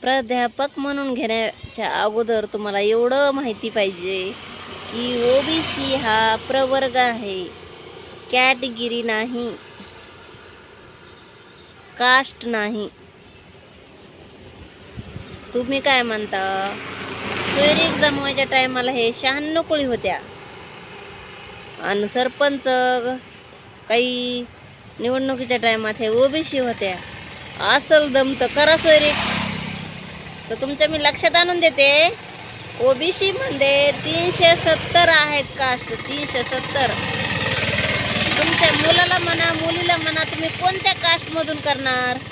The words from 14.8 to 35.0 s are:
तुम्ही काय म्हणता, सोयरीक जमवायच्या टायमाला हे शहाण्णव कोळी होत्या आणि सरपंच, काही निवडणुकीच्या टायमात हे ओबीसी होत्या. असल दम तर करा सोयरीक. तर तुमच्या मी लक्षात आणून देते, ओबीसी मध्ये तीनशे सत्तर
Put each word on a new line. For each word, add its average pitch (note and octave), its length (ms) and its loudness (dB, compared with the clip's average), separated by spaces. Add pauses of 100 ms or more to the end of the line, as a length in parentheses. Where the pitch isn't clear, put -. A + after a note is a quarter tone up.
तुम्ही B3+ 260 -2
काय C4+ 220 4
म्हणता, G#3+ 420 -4 (1040)
सोयरीक D4 540 2
जमवायच्या C#4 500 0
टायमाला B3+ 400 2
हे A#3 200 0 (100)
शहाण्णव D4 400 -2
कोळी D#4+ 220 0
होत्या G#3 360 -2 (1600)
आणि G3+ 240 -2
सरपंच, C4 560 0 (1200)
काही B3 580 -2 (540)
निवडणुकीच्या B3+ 580 -2
टायमात A3 420 0
हे A3 160 -2
ओबीसी C#4 440 2
होत्या. G#3 360 -2 (720)
असल C#4+ 460 4
दम C4+ 260 4
तर B3 160 2
करा D4+ 220 6
सोयरीक. D4+ 380 6 (1300)
तर A3+ 120 -4
तुमच्या C#4+ 280 2
मी D#4 100 -2
लक्षात D4 360 2
आणून F4 240 6
देते, D4+ 280 6 (960)
ओबीसी D4+ 500 2
मध्ये C#4+ 600 2 (120)
तीनशे E4+ 520 4
सत्तर E4 540 4